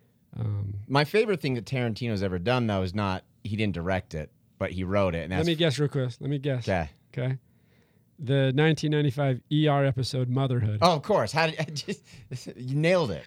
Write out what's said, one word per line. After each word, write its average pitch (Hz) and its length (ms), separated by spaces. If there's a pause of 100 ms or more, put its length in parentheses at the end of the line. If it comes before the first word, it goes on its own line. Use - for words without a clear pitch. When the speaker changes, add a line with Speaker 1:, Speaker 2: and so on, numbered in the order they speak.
(380)
Speaker 1:
Um, 101 360 (120)
Speaker 2:
My 143 180
favorite 208 360
thing 135 140
that 113 120
Tarantino's 117 560
ever 92 160
done, 120 280
though, 98 160
is 92 120
not, 98 300 (200)
he 104 120
didn't 104 180
direct 87 400
it, 78 160 (280)
but 92 120
he 92 140
wrote 95 300
it. 82 100
And 85 60
Speaker 1:
Let 92 80
Speaker 2:
that's 165 100
Speaker 1:
me 165 60
guess 151 240
real 147 100
quick. 127 220 (100)
Let 135 100
me 147 80
guess. 131 260
Speaker 2:
'Kay. 87 240 (280)
Speaker 1:
Okay. 131 220 (800)
The 135 320
nineteen 151 380
ninety-five 139 500 (120)
E 151 160
R 143 180
episode, 127 420
Motherhood. 123 540
Speaker 2:
Oh, 170 140
of 135 60
course. 139 280
How 160 160
did, 156 400
<laughs> - 720
you 127 180
nailed 160 380
it. 69 140